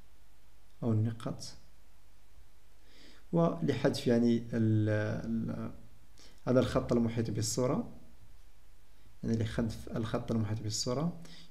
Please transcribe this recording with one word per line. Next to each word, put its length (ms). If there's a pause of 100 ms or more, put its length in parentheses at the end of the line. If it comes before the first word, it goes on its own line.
(840)
أو 100
النقاط، 600 (1800)
ولحذف 760
يعني 300
ال-، 880
ال-، 460 (760)
هذا 120
الخط 320
المحيط 380
بالصورة، 640 (1300)
يعني 140
لحذف 600
الخط 360
المحيط 280
بالصورة 600 (280)